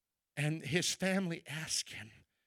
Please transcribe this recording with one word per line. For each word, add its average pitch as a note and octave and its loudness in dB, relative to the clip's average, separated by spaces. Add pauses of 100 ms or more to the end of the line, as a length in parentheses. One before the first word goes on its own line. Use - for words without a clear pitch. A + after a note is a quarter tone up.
(340)
And D3+ 0
his D#3+ 2
family F#3 2
asked - -4
him, G#2+ -12 (360)